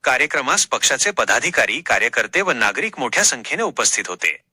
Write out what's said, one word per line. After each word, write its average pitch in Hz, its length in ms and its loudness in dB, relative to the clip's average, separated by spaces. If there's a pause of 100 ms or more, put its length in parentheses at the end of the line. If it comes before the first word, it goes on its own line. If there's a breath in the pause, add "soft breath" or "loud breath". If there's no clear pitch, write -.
कार्यक्रमास 143 600 0
पक्षाचे 135 460 0
पदाधिकारी, 117 720 0
कार्यकर्ते 113 560 0
व 190 100 0
नागरिक 120 480 -2
मोठ्या 135 240 0
संख्येने 147 400 -2
उपस्थित 113 440 0
होते. 87 340 -2 (120)